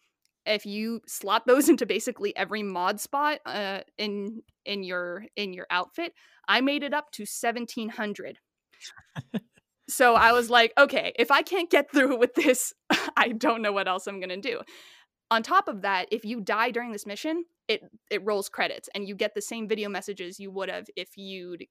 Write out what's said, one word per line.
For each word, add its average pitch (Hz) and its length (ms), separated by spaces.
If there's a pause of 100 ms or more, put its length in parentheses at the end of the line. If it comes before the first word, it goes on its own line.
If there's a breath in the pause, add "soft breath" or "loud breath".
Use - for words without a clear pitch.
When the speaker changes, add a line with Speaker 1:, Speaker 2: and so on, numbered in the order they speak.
(460)
Speaker 1:
if 208 200
you 214 420
slot 208 400
those 254 220
<laughs> - 20
into 254 140
basically 196 520
every 202 260
mod 190 380
spot, 294 440
uh, 196 360 (160)
in, 208 460 (220)
in 202 180
your, 180 420 (100)
in 202 180
your 180 160
outfit, 185 440 (340 soft breath)
I 220 140
made 285 220
it 277 100
up 294 200
to 208 120
seventeen 233 640
hundred. 208 540
Speaker 2:
<laughs> - 1120 (360)
Speaker 1:
So 247 260
I 220 160
was 240 180
like, 233 280
"Okay, 269 400
if - 140
I 294 100
can't 339 280
get 294 220
through 269 260
with 240 180
this, 285 380 (160)
<laughs> - 280
I 226 120
don't 226 320
know 208 120
what 196 140
else 185 200
I'm 196 120
gonna 180 180
do." 220 240 (680 loud breath)
On 226 120
top 370 240
of 214 160
that, 190 280
if 233 140
you 226 160
die 254 300
during 233 220
this 202 140
mission, 320 380 (220)
it, 220 160 (280)
it 190 140
rolls 208 240
credits, - 460
and 202 120
you 202 80
get 208 200
the 202 60
same 220 260
video 208 220
messages 190 500
you 196 120
would 190 180
have 180 260
if - 220
you'd, 185 540